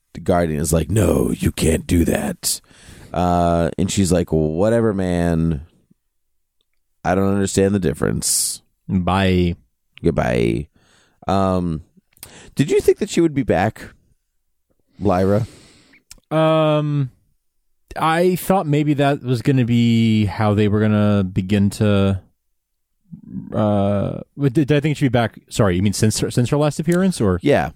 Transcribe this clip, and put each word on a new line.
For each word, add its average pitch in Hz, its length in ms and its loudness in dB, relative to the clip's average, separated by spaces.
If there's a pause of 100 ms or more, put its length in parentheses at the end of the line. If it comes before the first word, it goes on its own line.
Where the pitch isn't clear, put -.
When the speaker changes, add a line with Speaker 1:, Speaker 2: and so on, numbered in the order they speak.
(140)
Speaker 1:
the - 80 -16
Guardian 85 400 0
is 76 100 -4
like, 82 180 0
"No, 87 420 0
you - 200 -2
can't 80 340 -2
do 82 200 2
that." - 560 -4 (500)
Uh, 87 640 0
and 95 140 -2
she's 95 200 0
like, 87 200 0
"Whatever, 98 640 0
man. 85 720 0 (1400)
I 82 120 0
don't 98 180 0
understand 98 420 0
the 101 40 0
difference. - 840 -4 (260)
Speaker 2:
Bye." 90 680 0 (460)
Speaker 1:
Goodbye. 60 640 -2 (600)
Um, 92 560 -2 (720)
did 143 160 0
you 415 80 2
think 381 200 2
that 196 100 -4
she - 100 -2
would 165 140 2
be 135 100 -2
back, 98 460 -2 (1080)
Lyra? 98 460 2 (840)
Speaker 2:
Um, 151 800 0 (840)
I 170 380 2
thought 190 320 0
maybe 147 280 0
that 139 280 0
was 123 180 -2
gonna 131 240 2
be 113 600 2
how 107 280 0
they 104 140 2
were 104 120 0
gonna 104 440 2
begin 98 480 0
to, 98 500 0 (1300)
uh, 101 680 0 (140)
but 139 180 -2
did, 143 140 0
did 147 100 2
I - 20 0
think 147 180 -2
she'd 147 80 0
be 127 40 2
back? 117 300 0 (100)
Sorry, 98 260 2
you 92 60 2
mean 104 120 2
since - 260 0
her, - 120 -4
since 123 180 0
her 151 80 0
last 147 220 -2
appearance, 175 420 0
or? 92 220 2
Speaker 1:
Yeah. 110 320 2